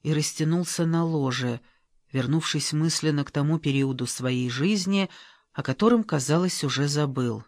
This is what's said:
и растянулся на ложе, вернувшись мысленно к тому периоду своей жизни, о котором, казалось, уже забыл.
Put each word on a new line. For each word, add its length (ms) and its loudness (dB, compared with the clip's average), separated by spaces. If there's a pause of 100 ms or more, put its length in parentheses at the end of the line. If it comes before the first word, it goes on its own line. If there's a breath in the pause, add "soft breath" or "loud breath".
и 100 0
растянулся 720 0
на 180 2
ложе, 560 -2 (520 soft breath)
вернувшись 600 0
мысленно 520 0
к 60 -8
тому 280 0
периоду 480 0
своей 420 -2
жизни, 640 0 (420 loud breath)
о 100 -6
котором, 420 4
казалось, 600 0
уже 240 0
забыл. 600 -2